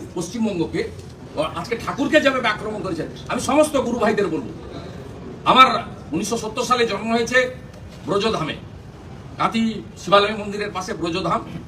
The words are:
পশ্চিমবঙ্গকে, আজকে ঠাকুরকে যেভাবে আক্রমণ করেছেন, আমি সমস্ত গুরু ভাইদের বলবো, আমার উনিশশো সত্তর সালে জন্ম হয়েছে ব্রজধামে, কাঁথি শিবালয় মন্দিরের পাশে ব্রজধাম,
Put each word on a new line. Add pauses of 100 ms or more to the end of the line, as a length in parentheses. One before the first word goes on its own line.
(140)
পশ্চিমবঙ্গকে, (680)
আজকে (100)
ঠাকুরকে
যেভাবে
আক্রমণ
করেছেন, (220)
আমি
সমস্ত
গুরু
ভাইদের
বলবো, (960)
আমার (280)
উনিশশো
সত্তর
সালে
জন্ম
হয়েছে (500)
ব্রজধামে, (840)
কাঁথি (220)
শিবালয়
মন্দিরের
পাশে
ব্রজধাম, (280)